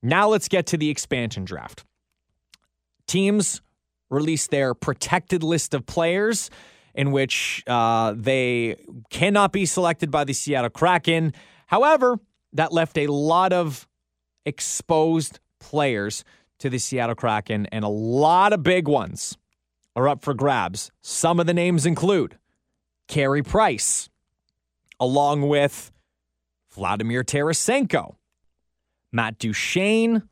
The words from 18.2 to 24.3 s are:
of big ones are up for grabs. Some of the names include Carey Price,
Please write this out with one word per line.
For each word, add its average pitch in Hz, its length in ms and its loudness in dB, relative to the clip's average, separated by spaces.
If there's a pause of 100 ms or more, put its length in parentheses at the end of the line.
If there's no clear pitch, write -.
of 190 120 0
big 180 240 2
ones - 500 -4 (580)
are 127 140 2
up 143 140 -4
for 147 100 -4
grabs. 113 580 -2 (100)
Some 170 380 0
of 170 60 2
the 170 80 0
names 175 320 2
include 170 540 0 (680)
Carey 139 360 0
Price, - 680 0 (880)